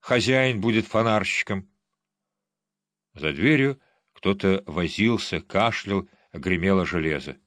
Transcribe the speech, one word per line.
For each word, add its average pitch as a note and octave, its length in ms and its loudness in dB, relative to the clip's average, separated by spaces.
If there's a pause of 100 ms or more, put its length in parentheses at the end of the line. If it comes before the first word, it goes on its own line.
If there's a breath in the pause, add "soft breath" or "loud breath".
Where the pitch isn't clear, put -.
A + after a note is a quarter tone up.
Хозяин B2+ 600 2
будет A2+ 280 0
фонарщиком». G#2+ 800 0 (1400)
За D2 180 -2
дверью C3+ 480 0 (340)
кто-то F#2+ 520 0
возился, F2+ 760 -2
кашлял, G2+ 680 -2 (240 soft breath)
гремело F#2 540 0
железо. D#2 500 -4 (100)